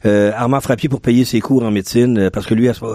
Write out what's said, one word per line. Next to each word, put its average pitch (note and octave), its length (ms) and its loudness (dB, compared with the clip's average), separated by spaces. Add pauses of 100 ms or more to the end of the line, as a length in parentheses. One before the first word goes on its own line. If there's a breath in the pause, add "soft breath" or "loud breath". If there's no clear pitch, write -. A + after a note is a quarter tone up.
Euh, G#2 300 2
Armand B2+ 260 -2
Frappier, C3+ 280 -2
pour B2+ 120 -4
payer A#2+ 240 2
ses A#2 160 -2
cours C3 220 0
en A2 80 -2
médecine, A#2 460 0
euh, F#2+ 120 2
parce G2+ 160 -6
que - 80 -2
lui, A#2 160 2
à A#2 40 0
ce, - 100 -16 (120)